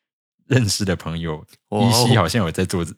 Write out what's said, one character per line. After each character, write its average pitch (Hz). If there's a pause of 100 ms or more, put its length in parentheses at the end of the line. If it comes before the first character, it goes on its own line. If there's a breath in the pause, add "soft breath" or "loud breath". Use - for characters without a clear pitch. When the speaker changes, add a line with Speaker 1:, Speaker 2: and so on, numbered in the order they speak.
(460)
Speaker 1:
认 120
识 101
的 95
朋 82
友， 78 (220)
Speaker 2:
哦。 104
Speaker 1:
依 117
稀 120
好 92
像 107
有 80
在 92
做 87 (140)